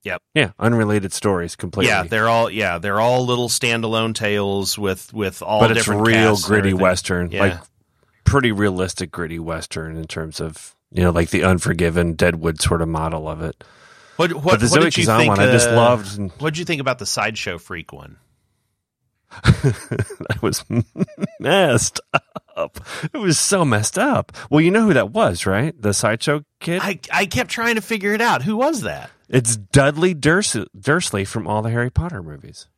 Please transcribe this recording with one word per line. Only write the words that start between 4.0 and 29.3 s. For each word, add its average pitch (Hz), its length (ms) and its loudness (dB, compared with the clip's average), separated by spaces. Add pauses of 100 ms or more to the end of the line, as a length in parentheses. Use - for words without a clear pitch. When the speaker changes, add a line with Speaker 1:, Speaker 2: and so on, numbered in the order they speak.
Speaker 1:
tales 101 600 0
with, 95 380 -4
with 101 280 -6
all 104 180 0
Speaker 2:
But 113 100 6
it's 113 120 2
Speaker 1:
different 107 260 2
Speaker 2:
real 110 220 4
Speaker 1:
casts 101 140 0
and - 60 -6
Speaker 2:
gritty 101 200 4
Speaker 1:
everything. 92 120 0
Speaker 2:
Western, 90 480 0
Speaker 1:
Yeah. 95 100 -4
Speaker 2:
like, 92 180 0 (680)
pretty 127 260 2
realistic 95 600 -2
gritty 82 260 -8
Western 80 580 -8
in 80 120 -10
terms 80 320 -10
of, - 340 -12 (160)
you 90 140 2
know, 90 80 6
like 85 180 2
the 87 140 0
Unforgiven, 85 720 2
Deadwood 82 460 0
sort 82 220 0
of 82 60 -4
model 80 400 -6
of 78 140 -8
it. - 200 -10 (540)
Speaker 1:
What, 170 160 0
Speaker 2:
But 151 100 -8
Speaker 1:
what, 156 160 4
Speaker 2:
the 113 80 0
Speaker 1:
what 117 60 2
Speaker 2:
Zoe 160 140 6
Speaker 1:
did 160 100 0
you 175 80 0
Speaker 2:
Kazan 117 160 4
Speaker 1:
think, 110 160 4
Speaker 2:
one, 98 120 2
I 127 40 4
just 120 160 4
Speaker 1:
uh, 117 80 4
Speaker 2:
loved. 110 420 4
And 98 140 -6
Speaker 1:
what'd 151 260 -6
you 175 60 -6
think 156 160 -4
about 127 180 -2
the 202 80 -10
Sideshow 104 520 -4
Freak 85 340 -12
one? 69 240 -20 (1120)
Speaker 2:
<laughs> - 120 -20
That - 1000 0
was - 220 -2 (760)
messed 151 600 2 (560)
up. 80 220 -8 (340)
It 311 60 -10
was 190 200 0
so 185 260 0
messed 110 340 -2
up. 220 340 0 (180)
Well, 151 100 4
you 170 100 4
know 220 160 4
who 180 80 4
that 107 160 2
was, 156 360 0
right? 107 340 0
The 101 140 0
Sideshow 143 500 -2 (160)
kid? 175 220 -4
Speaker 1:
I, 190 180 -6 (120)
I 202 140 2
kept 233 240 -4
trying 233 260 -2
to 220 40 -2
figure 208 320 -2
it 214 80 -2
out. 196 220 2
Who 208 140 -2
was 262 260 0
that? 73 280 -8 (180)
Speaker 2:
It's 117 280 2